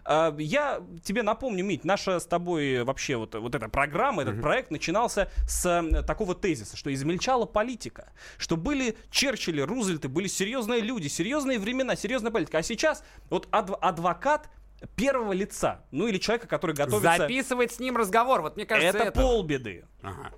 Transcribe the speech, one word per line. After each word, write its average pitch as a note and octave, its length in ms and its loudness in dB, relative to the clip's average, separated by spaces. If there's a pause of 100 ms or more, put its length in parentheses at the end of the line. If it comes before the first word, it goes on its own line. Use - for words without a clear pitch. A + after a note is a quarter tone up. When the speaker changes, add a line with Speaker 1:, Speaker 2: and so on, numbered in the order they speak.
Speaker 1:
А, D#3 340 4
я A#3 440 0 (200)
тебе G#3+ 200 0
напомню, G#3 420 0
Мить, D3+ 220 -2
наша F#3+ 340 2
с - 60 -8
тобой D#3 580 0
вообще C3+ 320 -2
вот, A2 180 -6
вот A2+ 200 -4
эта A#2+ 160 -4
программа, E3 500 0
этот B2+ 140 -2
Speaker 2:
Мгм. A2+ 80 -4
Speaker 1:
проект A3 280 0
начинался F#3 600 0 (180)
с, - 160 -2
э, E3 380 2
такого F3 320 -2
тезиса, D#3 420 -2
что C#3+ 160 -4
измельчала F3+ 540 0
политика, - 680 -4 (240)
что - 220 -2
были B3 400 0 (120)
Черчилли, G#3 520 0
Рузвельты, F3+ 480 -2
были F3 180 -2 (220)
серьёзные A#3+ 300 0
люди, G#3+ 260 -4
серьёзные B3+ 540 0
времена, A#3+ 340 -2
серьёзная A3+ 380 -2
политика. D#3+ 260 0
А E3 40 2
сейчас C#4+ 420 0 (240)
вот - 240 -2
адв-, G3 280 0
адвокат F3+ 680 0 (480)
первого A#3+ 360 2
лица, F#3 600 -2
ну E3+ 160 0
или F#3+ 100 0
человека, A#3 300 -2
который E3 260 -2
готовится E3 440 4
Speaker 2:
Записывать B3 520 0
с - 80 -12
ним B3+ 180 -4
разговор, A#3 440 4
вот D3+ 160 -6
мне G#3+ 100 -8
кажется, G3+ 320 4
Speaker 1:
Это A3 100 2
Speaker 2:
это B3 120 2
Speaker 1:
полбеды. D3 640 0 (180)
Speaker 2:
Ага. F#2+ 360 -10